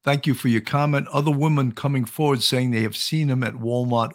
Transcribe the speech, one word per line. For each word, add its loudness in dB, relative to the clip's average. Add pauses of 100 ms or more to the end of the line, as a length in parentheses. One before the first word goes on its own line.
thank 0
you 2
for -2
your 4
comment. 0
Other 2
women 2
coming -2
forward 0
saying 0
they 2
have -4
seen -2
him 0
at -4
Walmart -2